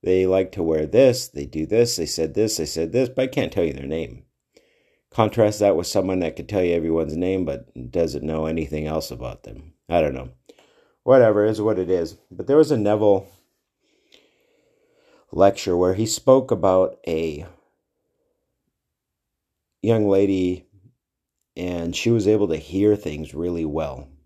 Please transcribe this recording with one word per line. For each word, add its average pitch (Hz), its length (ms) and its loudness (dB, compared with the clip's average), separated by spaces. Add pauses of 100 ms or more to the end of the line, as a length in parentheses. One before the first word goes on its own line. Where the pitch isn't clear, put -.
They 92 240 2
like 95 240 2
to 95 100 -6
wear 80 240 0
this. 117 420 4
They 71 200 -10
do 78 180 -6
this. 120 300 2
They 82 100 -4
said 80 300 -4
this. 107 220 0
They 78 100 -4
said 80 240 -4
this." 127 180 0
But 131 140 -4
I 131 40 -4
can't 123 240 -4
tell 95 120 0
you 78 100 -2
their 67 140 -12
name. 76 380 -8 (840)
Contrast 107 480 2
that 101 180 4
with 87 120 -2
someone 92 320 0
that 82 160 -4
could - 120 -14
tell 98 160 0
you 87 120 2
everyone's 80 420 -2
name 92 280 -2
but 64 460 -10
doesn't 76 320 -2
know 78 220 -4
anything 76 400 -4
else 78 240 -4
about - 320 -12
them. 55 320 -20 (160)
I 85 120 2
don't 73 120 0
know. 64 160 -12 (720)
Whatever, 113 420 6
is 107 160 0
what 104 200 0
it 90 100 -2
is. 85 260 -2 (140)
But 92 160 -12
there 139 120 2
was 156 120 4
a 147 80 2
Neville 104 500 2 (2000)
lecture 95 440 2
where 90 200 2
he 110 100 -2
spoke 131 460 2
about 92 560 2
a 80 400 -4 (2250)
young 110 260 2
lady, 95 580 2 (880)
and 87 400 -6
she - 160 -2
was 107 160 2
able 104 200 2
to 80 80 -2
hear 95 400 0
things 76 380 -10
really 85 320 -4
well. 71 420 -8 (180)